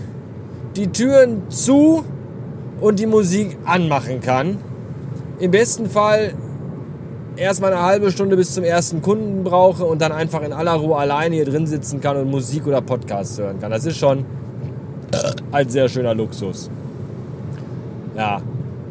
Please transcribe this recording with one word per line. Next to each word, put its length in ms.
die 120
Türen 600
zu 560
und 180
die 80
Musik 580
anmachen 560
kann. 380
Im 120
besten 380
Fall 460
erstmal 360
eine 100
halbe 280
Stunde 260
bis 160
zum 120
ersten 360
Kunden 440
brauche 420
und 160
dann 100
einfach 300
in 100
aller 220
Ruhe 220
alleine 400
hier 100
drin 200
sitzen 360
kann 160
und 100
Musik 380
oder 160
Podcasts 560
hören 220
kann. 100
Das 160
ist 100
schon 300
ein 180
sehr 180
schöner 260
Luxus. 540
Ja. 280